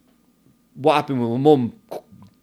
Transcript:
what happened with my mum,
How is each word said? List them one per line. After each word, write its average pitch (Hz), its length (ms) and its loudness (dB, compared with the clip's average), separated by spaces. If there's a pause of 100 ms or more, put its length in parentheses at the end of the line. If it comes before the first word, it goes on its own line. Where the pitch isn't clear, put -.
(720)
what 143 220 -2
happened 143 260 -4
with 117 80 -2
my 117 80 -4
mum, 135 360 2 (680)